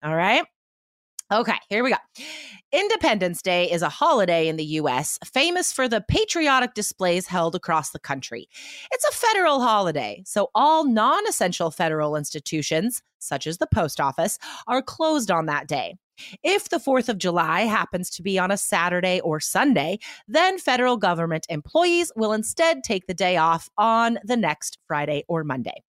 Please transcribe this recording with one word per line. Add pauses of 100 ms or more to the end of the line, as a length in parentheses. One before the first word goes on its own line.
All
right? (880)
Okay, (140)
here
we
go. (760)
Independence
Day
is
a
holiday
in
the
U
S
famous
for
the
patriotic
displays
held
across
the
country. (420)
It's
a
federal
holiday,
so
all
non-essential
federal
institutions, (160)
such
as
the
post
office, (280)
are
closed
on
that
day. (460)
If
the
fourth
of
July
happens
to
be
on
a
Saturday
or
Sunday, (280)
then
federal
government
employees
will
instead
take
the
day
off
on
the
next (100)
Friday
or
Monday.